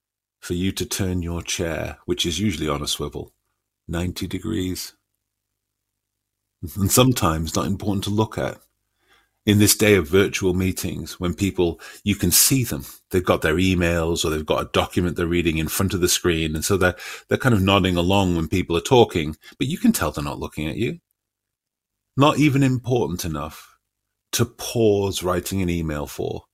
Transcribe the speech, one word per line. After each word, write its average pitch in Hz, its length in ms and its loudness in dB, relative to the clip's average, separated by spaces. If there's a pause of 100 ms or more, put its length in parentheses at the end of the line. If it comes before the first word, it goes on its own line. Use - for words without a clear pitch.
(380)
for - 160 -8
you 92 180 -2
to - 140 -6
turn 92 360 -2
your 85 200 -6
chair, 78 640 -6
which - 180 0
is 85 160 -2
usually 78 280 -2
on 71 140 -2
a 69 60 -6
swivel, - 440 -8 (540)
ninety 87 400 -4
degrees. 92 680 -6 (1800)
And 98 140 0
sometimes 82 640 2
not 131 120 -2
important 98 380 -4
to 98 60 -4
look 104 280 -2
at. - 200 -4 (880)
In 104 120 8
this 104 160 6
day 104 200 6
of 90 120 4
virtual 92 460 2
meetings, 90 680 -4
when 90 140 -2
people, 87 480 0 (240)
you 104 100 2
can 92 160 0
see 135 320 2
them, 71 220 -6 (240)
they've 92 160 0
got 90 160 2
their 80 160 2
emails 87 680 2
or 87 60 -2
they've 78 160 -2
got 73 180 0
a 78 100 -10
document 90 440 0
they're 87 100 -2
reading 82 300 0
in 78 120 -2
front 95 260 -2
of 90 80 -4
the 87 60 4
screen. 80 460 0
And 78 80 -6
so 101 140 0
they're, 90 200 2 (320)
they're 104 100 0
kind 123 160 2
of 95 80 4
nodding 95 340 4
along 90 400 2
when 80 120 -2
people 87 280 0
are 85 60 0
talking, 90 540 4 (220)
but 139 80 -2
you 165 120 -4
can 233 140 4
tell 80 180 -2
they're 76 120 -4
not 71 160 -6
looking 76 300 -6
at 64 80 -6
you. 147 240 -4 (1160)
Not 143 200 4
even 139 240 4
important 123 600 -2
enough 78 540 -10 (540)
to 123 120 0
pause 101 800 0
writing 90 400 -2
an 87 80 0
email 80 360 -4
for. - 480 -8